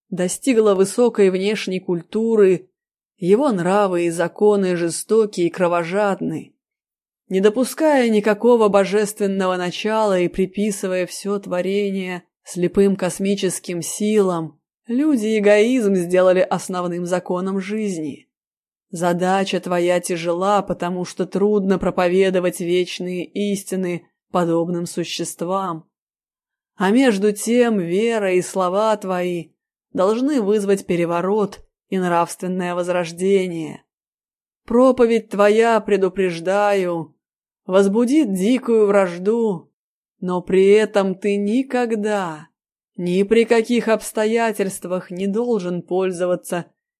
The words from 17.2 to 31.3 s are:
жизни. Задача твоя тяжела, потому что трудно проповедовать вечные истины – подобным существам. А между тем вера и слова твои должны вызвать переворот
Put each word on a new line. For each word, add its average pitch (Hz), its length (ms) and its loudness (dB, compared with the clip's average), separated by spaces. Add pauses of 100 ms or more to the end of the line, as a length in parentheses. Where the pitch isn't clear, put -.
жизни. 185 680 -6 (640)
Задача 180 680 0
твоя 180 400 0
тяжела, 175 600 0
потому 180 420 -6
что - 220 -6
трудно 196 520 0
проповедовать 180 840 0
вечные 180 640 -4
истины – 190 840 -4 (200)
подобным 170 560 0
существам. 175 1000 -6 (880)
А 190 140 0
между 208 420 2
тем 226 460 0
вера 196 560 0
и 180 80 4
слова 190 540 -2
твои 180 540 -6 (420)
должны 240 480 0
вызвать 202 460 0
переворот 180 800 -2 (220)